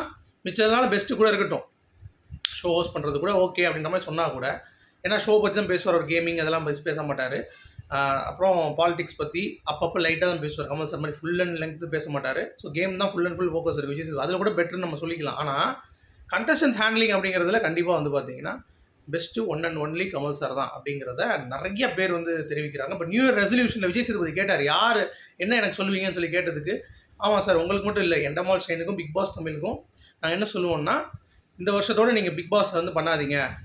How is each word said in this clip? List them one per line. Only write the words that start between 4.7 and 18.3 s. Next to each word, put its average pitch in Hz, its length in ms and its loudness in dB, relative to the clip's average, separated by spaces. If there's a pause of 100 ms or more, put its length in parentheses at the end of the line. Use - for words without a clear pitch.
ஏன்னா 202 160 0
ஷோ 214 220 6
பத்தி 196 140 2
தான் 196 180 2
பேசுவார், 175 240 2
ஒரு 156 100 0
கேமிங் 170 320 0
அதெல்லாம் 160 240 0
பத்தி 147 200 -2
பேச 156 180 -2
மாட்டாரு. 139 380 -2 (500)
ஆஹ், 139 340 0
அப்புறம் 185 360 2 (180)
பாலிடிக்ஸ் 170 400 2
பத்தி 170 480 -4
அப்பப்போ 165 340 -2
லைட்டா 165 280 2
தான் 175 120 0
பேசுவார் 147 300 -6
கமல் 151 160 -4
சார் 147 140 -8
மாதிரி, 147 180 -6
full 175 240 -2
and 175 160 0
length 160 320 -8
பேச 151 220 -4
மாட்டாரு. 135 320 -2 (140)
So, - 140 -12
கேம் 180 260 -2
தான் 196 120 0
full 180 160 -2
and 175 120 -2
full 180 120 0
focus 165 240 0
இருக்கு 143 140 -4
விஜய் 147 180 -6
சேதுபதி, 143 180 -4
அதுல 180 140 0
கூட 202 120 2
பெட்டர்னு 175 360 -2
நம்ம 156 120 -4
சொல்லிக்கலாம். 156 440 -4
ஆனா, 143 140 -2 (760)
கண்டஸ்டன்ட்ஸ் 247 500 2
ஹேண்ட்லிங் 220 360 4
அப்படிங்கிறதுல 190 460 2
கண்டிப்பா 170 380 2
வந்து 147 140 -2
பாத்தீங்கன்னா, 135 400 -4 (540)